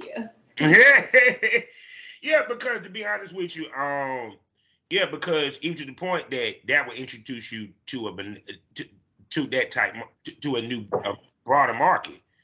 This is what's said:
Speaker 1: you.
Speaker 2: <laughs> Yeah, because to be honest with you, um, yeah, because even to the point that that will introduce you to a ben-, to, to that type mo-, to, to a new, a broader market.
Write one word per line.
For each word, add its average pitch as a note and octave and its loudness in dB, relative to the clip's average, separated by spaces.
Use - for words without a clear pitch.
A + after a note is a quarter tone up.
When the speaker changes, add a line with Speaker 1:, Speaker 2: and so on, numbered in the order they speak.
Speaker 1:
you. - -10
Speaker 2:
<laughs> A#3 6
Yeah, D4 2
because A#3 -6
to F#3 -18
be G#3 -10
honest G3 -6
with F3 -6
you, D#3 -10
um, C3+ -4
yeah, F#3 2
because D3 -2
even E3 -4
to D3 -12
the C3+ -14
point F3 -4
that A#2 -4
that C#3+ 2
will A2+ -10
introduce A#2+ -12
you A2 -10
to A2+ -8
a F#2+ -6
ben-, G2 -12
to, D3+ -10
to D3 -2
that B2 0
type G#2 -2
mo-, A2+ -12
to, - -12
to C3+ -6
a A#2 0
new, A#2 -8
a G2+ -2
broader B2+ 4
market. D3+ 0